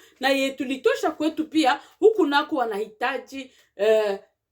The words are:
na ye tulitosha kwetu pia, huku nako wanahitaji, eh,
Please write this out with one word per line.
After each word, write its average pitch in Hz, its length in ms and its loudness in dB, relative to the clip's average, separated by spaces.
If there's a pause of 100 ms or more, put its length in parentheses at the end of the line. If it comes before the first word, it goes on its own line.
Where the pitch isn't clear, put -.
(200)
na 262 100 0
ye 269 220 2
tulitosha 277 600 -2
kwetu 311 360 -4
pia, 285 320 0 (200)
huku 415 260 6
nako 294 300 -2
wanahitaji, 247 960 -6 (240)
eh, 208 440 2 (320)